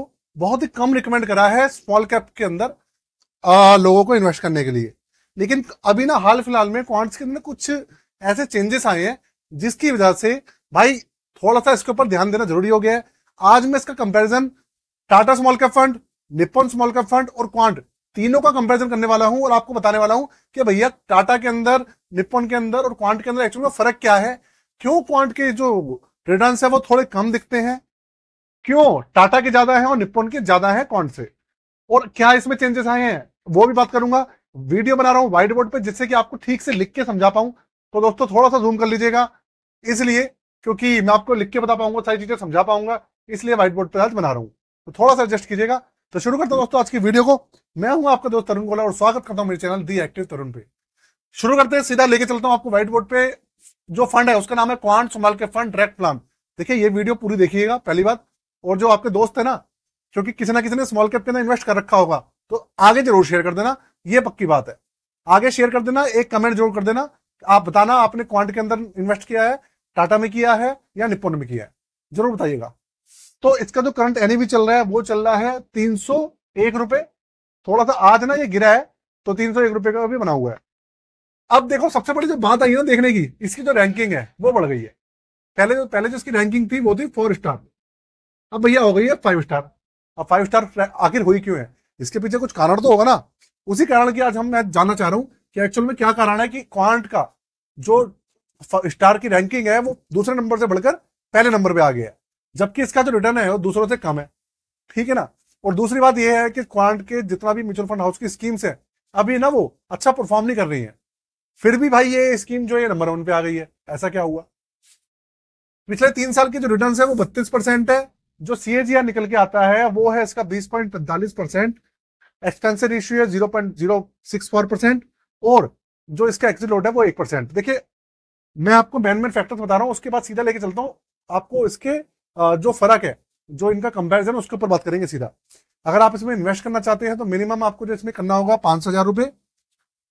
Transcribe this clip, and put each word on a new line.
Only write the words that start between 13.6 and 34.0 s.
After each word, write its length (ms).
मैं 120
इसका 180
कंपैरिजन 540
टाटा 240
स्मॉल 220
कैप 140
फंड, 280
निप्पॉन 380
स्मॉल 240
कैप 140
फंड 240
और 180
क्वांट 300
तीनों 240
का 100
कंपैरिजन 400
करने 160
वाला 200
हूं 180
और 80
आपको 220
बताने 240
वाला 160
हूं 120
कि 60
भैया 260
टाटा 300
के 100
अंदर, 360
निप्पॉन 360
के 80
अंदर 220
और 160
क्वांट 280
के 80
अंदर 120
एक्चुअल 200
में 100
फर्क 280
क्या 160
है, 240
क्यों 220
क्वांट 300
के 200
जो 480
रिटर्न्स 380
है 60
वो 100
थोड़े 260
कम 260
दिखते 280
हैं, 200
क्यों 380
टाटा 260
के 100
ज्यादा 280
है 80
और 100
निप्पॉन 320
के 140
ज्यादा 300
है 120
क्वांट 260
से, 200
और 200
क्या 240
इसमें 220
चेंजेस 300
आए 160
हैं 280
वो 180
भी 80
बात 160
करूंगा। 360